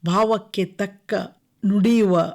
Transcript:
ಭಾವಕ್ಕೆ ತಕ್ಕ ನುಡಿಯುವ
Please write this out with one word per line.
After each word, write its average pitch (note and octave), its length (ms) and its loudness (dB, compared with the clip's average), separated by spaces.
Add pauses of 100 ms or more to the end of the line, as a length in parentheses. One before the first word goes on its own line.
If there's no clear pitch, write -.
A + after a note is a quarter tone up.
ಭಾವಕ್ಕೆ G3+ 600 -2
ತಕ್ಕ G3 480 -10 (500)
ನುಡಿಯುವ G3+ 520 2 (200)